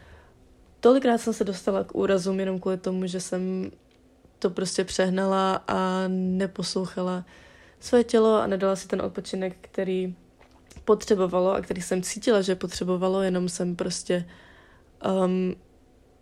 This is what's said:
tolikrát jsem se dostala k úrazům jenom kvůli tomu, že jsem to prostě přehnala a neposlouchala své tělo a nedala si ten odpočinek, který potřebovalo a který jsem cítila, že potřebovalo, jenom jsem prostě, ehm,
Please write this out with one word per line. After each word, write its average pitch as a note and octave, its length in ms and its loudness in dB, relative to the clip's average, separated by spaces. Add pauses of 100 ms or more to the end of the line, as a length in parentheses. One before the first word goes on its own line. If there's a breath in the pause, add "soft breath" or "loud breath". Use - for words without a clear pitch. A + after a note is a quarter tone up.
(800 loud breath)
tolikrát B3+ 380 6
jsem A3+ 160 -4
se G#3+ 100 -4
dostala G3 400 -2
k G3 120 -12
úrazům F#3+ 440 0
jenom F#3+ 200 -2
kvůli F#3 180 -2
tomu, F#3 280 -4
že F#3 140 -6
jsem F#3 520 -6 (680)
to G3+ 100 0
prostě F#3 340 -2
přehnala F#3+ 840 0
a F#3 400 0
neposlouchala F#3 1200 -2 (540 loud breath)
své A#3+ 240 4
tělo A3 380 4
a - 60 0
nedala F#3+ 280 0
si F#3 120 -8
ten F#3+ 140 -2
odpočinek, F#3 600 -6
který F#3 540 -4 (720)
potřebovalo F#3 680 4
a - 80 0
který F#3 200 -6
jsem F#3 200 -2
cítila, G#3 400 2
že F#3 140 0
potřebovalo, F#3 680 -2
jenom F#3 280 0
jsem F3 260 -4
prostě, F3 500 -2 (760 loud breath)
ehm, F#3 540 0 (680)